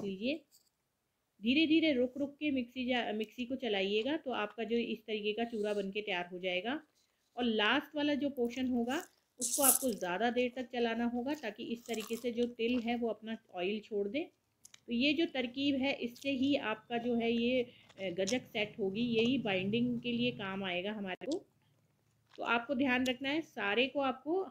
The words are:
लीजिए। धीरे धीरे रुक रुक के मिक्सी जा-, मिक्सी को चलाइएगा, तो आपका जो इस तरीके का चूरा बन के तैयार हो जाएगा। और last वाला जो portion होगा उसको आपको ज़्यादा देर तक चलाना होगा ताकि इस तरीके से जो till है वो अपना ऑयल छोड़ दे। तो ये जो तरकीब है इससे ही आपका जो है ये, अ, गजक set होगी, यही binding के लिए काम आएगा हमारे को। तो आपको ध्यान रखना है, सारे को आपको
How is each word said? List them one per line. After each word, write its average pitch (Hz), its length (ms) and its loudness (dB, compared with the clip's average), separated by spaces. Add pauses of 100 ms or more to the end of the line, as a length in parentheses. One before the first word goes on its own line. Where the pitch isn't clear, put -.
लीजिए। 214 420 -4 (960)
धीरे 269 260 4
धीरे 311 260 6
रुक 254 240 2
रुक 285 200 -4
के 302 140 0
मिक्सी 254 340 -2
जा-, 240 300 0
मिक्सी 220 300 -4
को 254 100 -4
चलाइएगा, 220 600 0
तो 269 140 -6
आपका 214 320 -4
जो 220 140 0
इस 233 280 -2
तरीके 214 280 -2
का 226 100 -2
चूरा 214 300 -2
बन 196 180 -2
के 208 100 -4
तैयार 180 300 -4
हो 180 80 -8
जाएगा। 185 440 -2 (520)
और 247 100 -2
last 226 500 2
वाला 294 180 2
जो 277 160 0
portion 254 380 -2
होगा 247 360 0 (360)
उसको 254 240 0
आपको 262 280 6
ज़्यादा 180 380 0
देर 247 260 0
तक 254 180 -8
चलाना 233 320 0
होगा 240 280 -2
ताकि 302 300 -8
इस 233 220 -8
तरीके 220 300 -6
से 240 160 -4
जो 233 140 0
till 240 340 0
है 233 160 0
वो 240 120 -2
अपना 220 300 -6 (160)
ऑयल 190 260 -2
छोड़ 202 280 -2
दे। 226 120 -2 (680)
तो 240 60 -4
ये 269 200 4
जो 330 120 2
तरकीब 269 500 0
है 269 180 2
इससे 247 380 -4
ही 269 240 2
आपका 220 420 -4
जो 233 180 0
है 233 160 2
ये, 240 300 2
अ, - 480 -8
गजक 196 320 0
set 214 380 -4
होगी, 196 220 0
यही 240 360 2
binding 220 640 0
के 240 100 -2
लिए 240 200 2
काम 196 320 -6
आएगा 185 280 -2
हमारे 190 340 -6
को। 349 200 -4 (920)
तो - 60 -6
आपको 233 320 0
ध्यान 254 300 2
रखना 262 240 -2
है, 302 120 0
सारे 226 460 0
को 277 120 -4
आपको 269 500 0